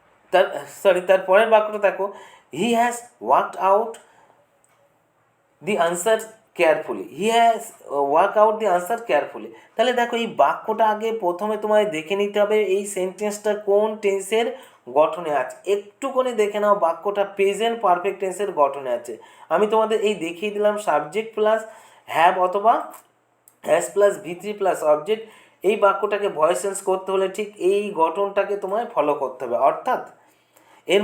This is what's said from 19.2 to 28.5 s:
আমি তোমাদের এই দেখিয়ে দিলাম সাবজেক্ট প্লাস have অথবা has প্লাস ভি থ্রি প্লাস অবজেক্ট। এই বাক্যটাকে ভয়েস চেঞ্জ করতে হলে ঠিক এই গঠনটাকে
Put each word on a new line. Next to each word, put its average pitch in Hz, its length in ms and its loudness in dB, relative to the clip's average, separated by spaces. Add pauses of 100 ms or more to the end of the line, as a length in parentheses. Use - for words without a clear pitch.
আমি 202 180 2
তোমাদের 220 260 2 (100)
এই 208 60 -2 (100)
দেখিয়ে 170 320 -8
দিলাম 208 180 0 (140)
সাবজেক্ট 156 480 -2
প্লাস 214 240 2 (560)
have 175 200 4 (100)
অথবা 202 260 2 (920)
has 170 300 2
প্লাস 202 180 4 (120)
ভি 175 160 -10
থ্রি 202 200 -8
প্লাস 185 180 0 (140)
অবজেক্ট। 175 300 -2 (460)
এই 220 160 4
বাক্যটাকে 202 440 0 (100)
ভয়েস 160 240 2
চেঞ্জ 196 160 -4 (100)
করতে 190 260 -2
হলে 190 120 2 (100)
ঠিক 208 120 -6 (220)
এই 202 120 2 (180)
গঠনটাকে 196 540 0 (100)